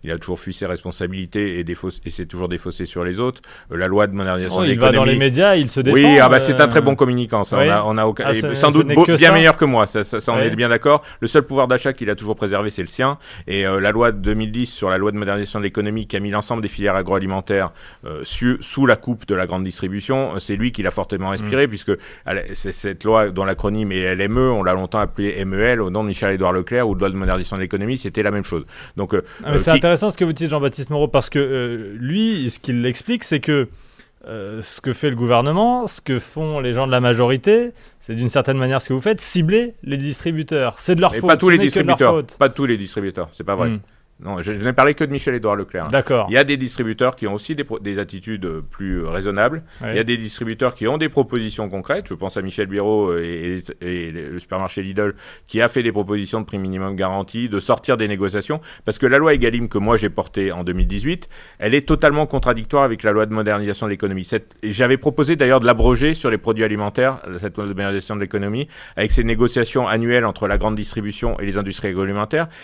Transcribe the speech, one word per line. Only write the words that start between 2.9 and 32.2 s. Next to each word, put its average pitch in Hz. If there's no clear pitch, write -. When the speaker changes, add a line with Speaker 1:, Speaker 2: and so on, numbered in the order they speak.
Speaker 1:
les 90
autres. 127
Euh, 80
la 92
loi 104
de 101
modernisation 92
Speaker 2:
Oh, 185
Speaker 1:
de -
Speaker 2:
il 117
va 127
dans 131
Speaker 1:
l'économie. 135
Speaker 2:
les 131
médias, 147
il 139
se 135
défend, 127
Speaker 1:
Oui, 143
ah 127
bah, 131
c'est 131
un 147
Speaker 2:
euh. -
Speaker 1:
très 147
bon 139
communicant, 123
ça, 101
Speaker 2:
Oui. 139
Speaker 1:
on -
a, 104
on 107
a 110
aucun, 110
Speaker 2:
Ah, 139
Speaker 1:
et 110
Speaker 2:
ça, 143
Speaker 1:
sans 147
Speaker 2:
ce 147
Speaker 1:
doute 151
Speaker 2:
n'est 147
Speaker 1:
beau-, 160
Speaker 2:
que 170
Speaker 1:
bien 160
Speaker 2:
ça. 170
Speaker 1:
meilleur 160
que -
moi, 120
ça, 107
ça, 113
ça, 117
on -
Speaker 2:
Oui. 131
Speaker 1:
est 110
bien 120
d'accord. 143
Le 117
seul 151
pouvoir 135
d'achat 127
qu'il 107
a 104
toujours 107
préservé, 101
c'est 98
le 85
sien. 135
Et, 98
euh, 95
la 101
loi 117
de 104
deux 104
mille 110
dix 120
sur 98
la 92
loi 104
de 104
modernisation 101
de 101
l'économie 104
qui -
a -
mis 104
l'ensemble 104
des 104
filières 101
agroalimentaires, 95
euh, 76
su-, 123
sous -
la 117
coupe 117
de 104
la 92
grande 92
distribution, 98
euh, 98
c'est 101
lui 117
qui 107
l'a 90
fortement 95
inspiré, 101
Speaker 2:
Mm. 135
Speaker 1:
puisque 104
à 92
la, 95
c'est, 98
cette -
loi 110
dont 95
l'acronyme 101
est 92
L 92
M 101
E, 131
on 107
l'a 92
longtemps 92
appelée 101
M 95
E 98
L, 120
au 95
nom 104
de 104
Michel-Édouard 95
Leclerc 110
ou 98
de -
loi 98
de 92
modernisation 92
de 95
l'économie, 101
c'était 101
la 101
même 101
chose. 85
Donc, 101
euh, 95
Speaker 2:
Ah, 147
mais 147
Speaker 1:
euh, 143
Speaker 2:
c'est -
Speaker 1:
qui 160
Speaker 2:
intéressant 175
ce -
que 185
vous 165
dites, 160
Jean-Baptiste 143
Moreau, 147
parce 131
que, 147
euh, 120
lui, 170